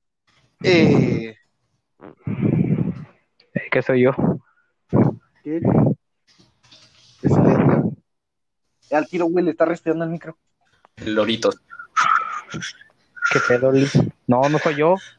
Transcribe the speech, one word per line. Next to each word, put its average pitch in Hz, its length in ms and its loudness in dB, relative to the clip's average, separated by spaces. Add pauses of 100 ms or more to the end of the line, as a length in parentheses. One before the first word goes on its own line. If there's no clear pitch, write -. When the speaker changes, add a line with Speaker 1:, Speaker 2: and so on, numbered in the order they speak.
(640)
Speaker 1:
eh, 139 760 2 (2250)
Speaker 2:
¿Qué 131 100 0
soy 127 220 2
yo? 123 80 4 (1300)
Speaker 1:
¿Qué? 156 160 -6 (1600)
¿Qué - 80 2
se - 120 4
le - 80 4
dio? - 440 2 (960)
Al 151 160 0
tiro, 170 180 -2
güey, 175 180 0
le 165 80 -2
está 160 140 0
respirando 165 400 -4
el 165 60 -6
micro. 160 260 -12 (580)
Speaker 3:
El 107 180 -8
lorito. 107 360 0 (1800)
Speaker 2:
¿Qué - 140 0
pedo, 123 240 2
Luis? 135 200 2 (360)
No, 127 200 2
no 151 120 0
soy 156 180 -2
yo. 160 180 2 (240)